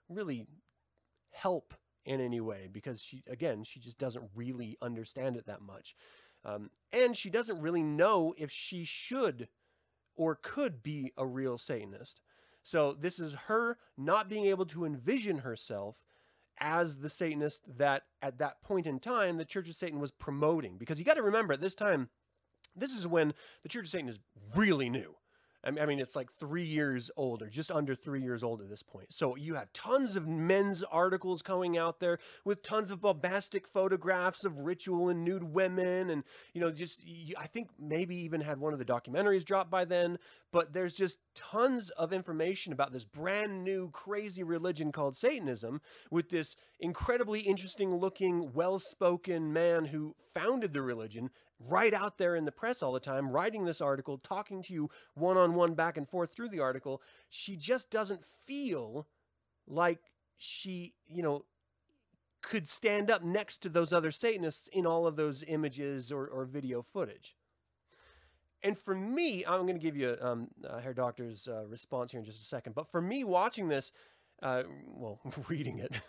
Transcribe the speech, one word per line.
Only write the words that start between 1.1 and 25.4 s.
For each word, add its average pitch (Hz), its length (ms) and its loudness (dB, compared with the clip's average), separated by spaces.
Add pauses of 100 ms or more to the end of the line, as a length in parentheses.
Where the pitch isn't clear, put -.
help - 420 -2 (320)
in 135 140 -2
any 120 220 0
way 98 300 -6
because 110 300 -10
she, 131 260 -16
again, 117 360 -4
she - 160 -16
just 117 180 -18
doesn't 123 280 -6 (100)
really 120 460 -6
understand 120 560 -4
it 110 100 -12
that 101 140 -10
much. 98 340 -18 (480)
Um, 104 260 -8 (220)
and 240 240 4
she - 140 -6
doesn't 214 320 -2
really 165 220 2
know 165 540 4
if 147 140 -6
she - 320 -6
should 160 640 -2 (680)
or 160 260 2
could 202 420 -2
be 143 340 -4
a 135 80 0
real 127 320 -2
Satanist. 104 640 -8 (400)
So 147 320 4
this 165 260 -4
is 156 140 -6
her 233 460 0 (180)
not 190 320 2
being 214 160 0
able 190 220 4
to 165 180 -4
envision 160 540 0
herself 110 560 -6 (640)
as 156 380 2
the 147 120 -6
Satanist 151 540 -2 (140)
that 139 260 4 (180)
at 135 160 -6
that 143 240 -4
point 185 240 -2
in 135 140 -2
time, 202 380 2
the 160 80 -4
Church 185 220 -6
of 165 80 -12
Satan 156 240 -4
was 143 120 -4
promoting. 143 640 0
Because 147 220 -4
you 175 60 -4
gotta 285 180 6
remember, 208 300 4
at 139 80 -2
this 190 120 -2
time, 165 360 2 (640)
this 262 200 -2
is 185 120 -4
when 160 260 4 (300)
the - 60 -10
Church 226 160 -6
of 160 40 -8
Satan 156 180 -4
is 110 120 -8 (360)
really 165 320 6
new. 120 280 -2 (500)